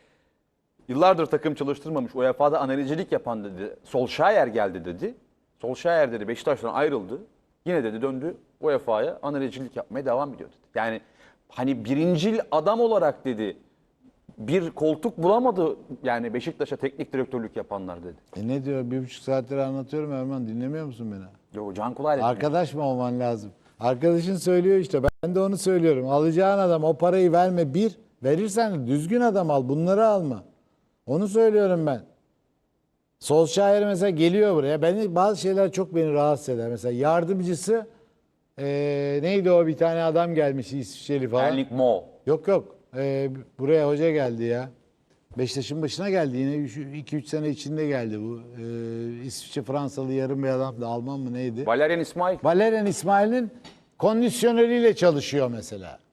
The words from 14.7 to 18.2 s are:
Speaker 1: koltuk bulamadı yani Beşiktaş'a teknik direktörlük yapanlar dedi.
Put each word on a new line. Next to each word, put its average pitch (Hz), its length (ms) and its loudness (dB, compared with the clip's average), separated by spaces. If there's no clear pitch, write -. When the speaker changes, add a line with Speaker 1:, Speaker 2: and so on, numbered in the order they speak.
Speaker 1:
koltuk 156 480 -2
bulamadı 185 580 2
yani 120 320 -2
Beşiktaş'a 143 420 -6
teknik - 360 -6
direktörlük 120 440 -4
yapanlar 92 480 -10
dedi. 85 120 -14